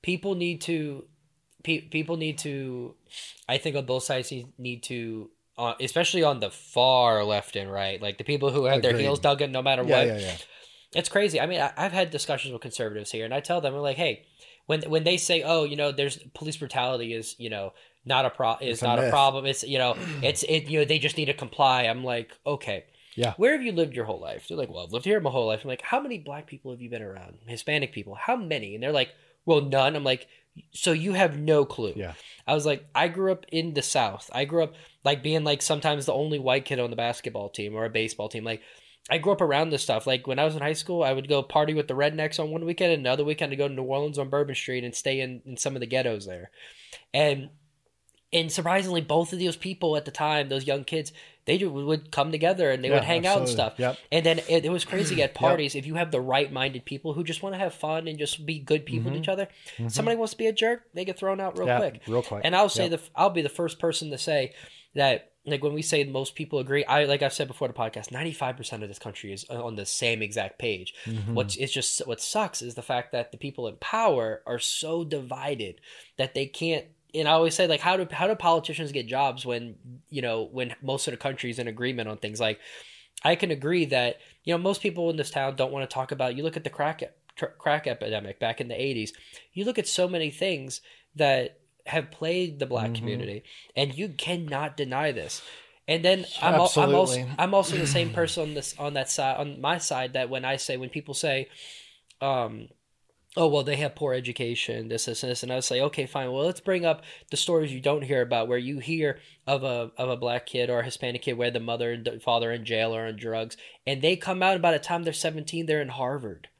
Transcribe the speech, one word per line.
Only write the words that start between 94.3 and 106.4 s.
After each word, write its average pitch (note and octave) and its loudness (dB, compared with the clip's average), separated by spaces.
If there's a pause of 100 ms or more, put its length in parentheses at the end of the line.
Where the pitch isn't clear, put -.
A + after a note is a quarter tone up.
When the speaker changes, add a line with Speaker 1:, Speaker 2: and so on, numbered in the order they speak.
Speaker 1:
deny C#3+ 0
this. F#2 -6 (480)
And E3 2
then F#3 4 (160)
I'm E3+ 6
al-, - 6
I'm F#3 8
also, E3 6
Speaker 2:
Absolutely. C3+ 4
Speaker 1:
I'm F#3+ 2
also F#3+ 4
the E3 0
Speaker 2:
<clears throat> C#3 2
Speaker 1:
same E3+ 2
person E3 0
on D3+ -4
this, C#3+ -6
on D3 -4
that C3+ -2
side, C3+ 0
on C#3+ -6
my D#3+ 0
side, B2+ -2
that B2+ 0
when B2+ -4
I C3 -2
say, B2+ -4
when B2+ -8
people D3 -8
say, C#3 -2 (720)
um, A#2 -2 (680)
"Oh, E3 4
well, C#3+ 4
they C#3 0
have C#3+ -2
poor C#3 -2
education, A#2 -4
this, A2+ -2
this, A2+ -4
and B2+ -4
this," B2 -4
and B2+ -8
I B2+ 0
say, B2+ 0
"Okay, D3 0
fine. C3 -4
Well, C3+ 0